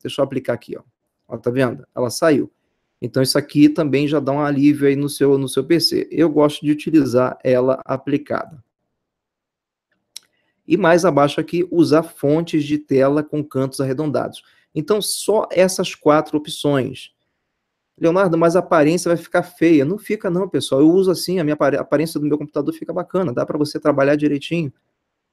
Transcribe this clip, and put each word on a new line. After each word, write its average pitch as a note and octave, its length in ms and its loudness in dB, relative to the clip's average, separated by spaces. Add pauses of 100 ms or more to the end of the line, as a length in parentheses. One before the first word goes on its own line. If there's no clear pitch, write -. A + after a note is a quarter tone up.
Deixa - 200 -6
eu - 40 2
aplicar C3 280 -6
aqui, - 240 -10
ó. - 60 -18 (440)
Ó, A#2 100 -12
tá A2+ 120 -4
vendo? B2 360 -2 (100)
Ela B2 140 -2
saiu. - 420 0 (500)
Então, C3 220 -2
isso B2+ 140 0
aqui D3 320 4
também D3 380 0
já D3 120 0
dá C3+ 120 -4
um C#3 100 -2
alívio C#3+ 460 2
aí C#3 80 4
no C#3+ 120 -2
seu, C#3 300 2
no C3+ 100 -2
seu C3 160 -2
P D#3+ 160 2
C. - 320 -2
Eu E3 180 2
gosto D3+ 360 0
de D3 60 0
utilizar C3+ 720 2
ela C3 420 2
aplicada. C#3 800 -6 (2000)
E - 100 4
mais E3+ 280 4
abaixo C#3+ 340 2
aqui, E3+ 320 -4
usar D#3 320 4
fontes D#3+ 600 -2
de D3 140 -2
tela C#3+ 460 0
com D3+ 200 -6
cantos C3+ 360 -6
arredondados. C3+ 640 -4 (300)
Então, F#3+ 280 -2
só - 500 -2
essas F#3 440 0
quatro D#3 420 0
opções. C#3 760 -4 (840)
"Leonardo, E3 400 0
mas E3 180 2
a F3+ 40 4
aparência F3 500 0
vai E3+ 80 2
ficar E3+ 260 -4
feia." D#3+ 420 2
Não F#3 120 -4
fica G#3+ 320 -6
não, F3+ 180 -2
pessoal. C#3 340 0
Eu D#3+ 100 6
uso F#3 180 4
assim, F3 300 -2
a E3 40 -2
minha D3 120 -2
apare-, C#3+ 220 0
aparência D#3 420 -2
do D3 60 -4
meu D3 120 0
computador D3+ 360 -6
fica D#3+ 200 -12
bacana, F3 400 -4
dá C#3 120 -2
pra D3+ 120 -8
você D3+ 220 -4
trabalhar C#3+ 360 2
direitinho. D3 560 -4 (600)